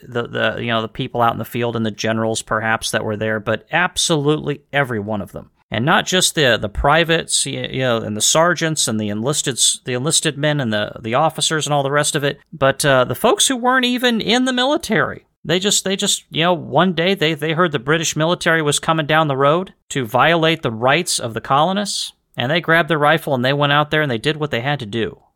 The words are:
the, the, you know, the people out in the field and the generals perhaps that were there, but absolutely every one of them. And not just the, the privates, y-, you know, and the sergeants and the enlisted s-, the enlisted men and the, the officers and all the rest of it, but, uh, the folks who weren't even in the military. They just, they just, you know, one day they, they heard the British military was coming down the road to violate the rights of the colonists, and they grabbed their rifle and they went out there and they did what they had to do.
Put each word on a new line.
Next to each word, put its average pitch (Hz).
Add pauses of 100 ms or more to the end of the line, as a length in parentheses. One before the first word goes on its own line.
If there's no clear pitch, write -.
the, 120
the, 113
you 120
know, 113
the 110
people 123
out 117
in 107
the 110
field 117
and 113
the 110
generals 110
perhaps 110
that 107
were 107
there, 110
but 110
absolutely 147 (100)
every 135
one 101
of -
them. - (200)
And 113
not 185
just 180
the, 131
the 104
privates, 160
y-, 127
you 131
know, 123
and 104
the 107
sergeants 160
and 110
the 107
enlisted 117
s-, -
the 127
enlisted 143
men 147
and 117
the, 104
the 113
officers 156
and 147
all 143
the 135
rest 143
of 143
it, 139 (140)
but, 135
uh, 131
the 123
folks -
who 262
weren't 247
even 247
in 247
the 254
military. 247 (160)
They 170
just, 190
they 190
just, -
you 147
know, 175
one 160
day 170
they, 180
they 156
heard 165
the 143
British 147
military 165
was 147
coming 160
down 156
the 139
road 156 (160)
to 135
violate 160
the 131
rights 127
of 117
the 110
colonists, 190 (240)
and 123
they 170
grabbed 165
their 160
rifle 147
and 123
they 131
went 143
out 147
there 156
and 147
they 117
did 151
what 147
they 117
had 139
to 120
do. 104 (180)